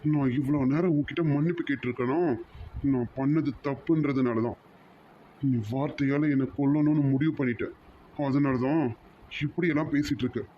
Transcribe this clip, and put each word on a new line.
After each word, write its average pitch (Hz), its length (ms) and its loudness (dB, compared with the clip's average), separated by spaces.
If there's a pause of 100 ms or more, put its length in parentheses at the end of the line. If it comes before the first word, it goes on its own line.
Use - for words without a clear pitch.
(120)
நான் 135 260 2
இவ்வளோ 143 200 0 (140)
நேரம் 165 240 2
உன்கிட்ட 143 260 -2 (120)
மன்னிப்பு 165 340 0
கேட்டிருக்கேனா, 127 500 -2 (760)
நான் 120 260 0
பண்ணது 147 320 0 (160)
தப்புன்றதுனால 131 800 0
தான். 113 120 -6 (880)
நீ 127 140 2 (120)
வார்த்தையால 139 640 0
என்னை 135 120 2 (100)
கொல்லணும்னு 147 560 2
முடிவு 147 260 2
பண்ணிட்ட, 123 260 -2 (600)
அதனால 135 300 2 (100)
தான் 151 180 2 (600)
இப்படியெல்லாம் 151 500 0
பேசிட்டு 143 300 0
இருக்க. 117 180 -4 (160)